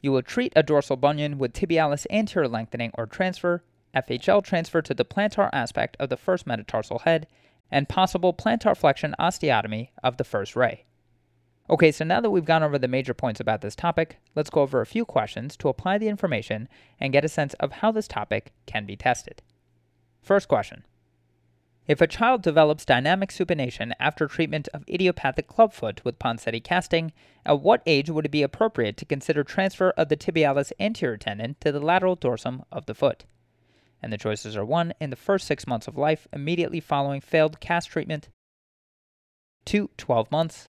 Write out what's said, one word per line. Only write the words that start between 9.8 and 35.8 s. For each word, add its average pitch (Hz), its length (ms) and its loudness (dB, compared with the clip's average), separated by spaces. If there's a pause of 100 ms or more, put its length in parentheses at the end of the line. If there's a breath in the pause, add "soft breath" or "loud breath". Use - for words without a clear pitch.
of 123 140 0
the 127 80 -2
first 101 300 -6
ray. 123 300 0 (880)
Okay, 160 200 6
so 156 140 -4
now 180 160 2
that 226 100 0
we've 180 140 2
gone 160 180 2
over 147 160 0
the 127 100 0
major 127 260 -2
points 113 260 -4
about 107 220 -2
this 107 120 -8
topic, 165 440 -2 (160)
let's 151 160 -2
go 156 100 4
over 135 200 2
a 110 60 -2
few 226 180 -4
questions 113 520 -4
to - 120 -2
apply 190 300 -2
the 214 100 -2
information 139 600 -4 (320 soft breath)
and 135 120 -2
get 139 120 4
a 160 40 0
sense 147 260 -2
of - 180 -2
how - 180 0
this 214 160 -4
topic - 460 -6 (140)
can 107 180 -6
be 101 120 -12
tested. - 440 -2 (800)
First 196 280 2
question. - 360 -2 (1000)
If 147 140 2
a 170 60 6
child 233 360 0
develops 151 420 4
dynamic 156 460 2
supination 135 680 -4
after 147 280 0
treatment 151 460 -2
of 143 160 -12
idiopathic - 580 0
clubfoot 202 580 2
with 123 140 -4
Ponseti 117 440 -4
casting, 165 500 0 (320 soft breath)
at 147 160 4
what 196 260 4
age 147 220 4
would 156 160 -2
it 147 60 -2
be 147 120 2
appropriate 131 560 0
to - 60 -12
consider 143 400 -2
transfer 190 460 0
of 160 180 0
the 151 80 2
tibialis 147 640 0
anterior 185 360 -2
tendon 110 440 -8
to 151 120 0
the 143 80 -2
lateral 180 360 2
dorsum 127 460 -4 (100)
of - 140 -10
the 113 80 -8
foot? - 300 0 (800)
And 113 100 -8
the 104 60 -6
choices 107 360 -6
are 104 100 -4
one, 170 360 -2
in 151 100 -6
the 127 60 -10
first 196 300 0
six - 200 -4
months 120 220 -4